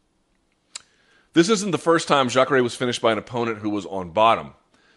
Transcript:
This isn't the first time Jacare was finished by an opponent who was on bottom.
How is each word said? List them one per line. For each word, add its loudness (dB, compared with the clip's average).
This 4
isn't -2
the -2
first 0
time 2
Jacare 2
was -2
finished -4
by 2
an -4
opponent -6
who -6
was -4
on -10
bottom. 2